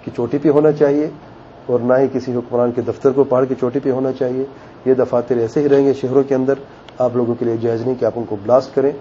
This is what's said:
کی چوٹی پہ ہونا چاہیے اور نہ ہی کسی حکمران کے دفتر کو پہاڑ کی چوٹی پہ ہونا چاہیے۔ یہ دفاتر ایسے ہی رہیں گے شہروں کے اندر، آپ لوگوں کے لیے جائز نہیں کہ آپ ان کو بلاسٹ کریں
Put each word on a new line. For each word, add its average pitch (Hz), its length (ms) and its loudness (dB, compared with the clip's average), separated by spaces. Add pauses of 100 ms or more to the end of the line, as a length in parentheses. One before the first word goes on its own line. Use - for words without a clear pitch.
کی 123 120 -10
چوٹی 123 220 -2
پہ 147 120 2
ہونا 151 220 4
چاہیے 151 380 2 (560)
اور 123 140 0
نہ 123 140 2
ہی 131 200 4
کسی 123 220 -4
حکمران 120 360 -2
کے 120 100 -4
دفتر 120 300 0
کو 135 120 2
پہاڑ 127 220 2
کی 131 140 -4
چوٹی 127 200 -2
پہ 135 120 -2
ہونا 131 220 -2
چاہیے۔ 131 300 -4 (420)
یہ 131 80 4
دفاتر 123 440 0
ایسے 117 240 -2
ہی 147 80 0
رہیں 139 160 4
گے 135 80 2
شہروں 131 300 0
کے 135 120 -2
اندر، 131 180 0 (440)
آپ 120 180 0
لوگوں 120 200 0
کے 120 100 -4
لیے 113 120 -2
جائز 113 240 -2
نہیں 127 180 -2
کہ 120 60 0
آپ 107 100 0
ان 117 140 -6
کو 107 140 -4
بلاسٹ 123 320 2
کریں 139 260 2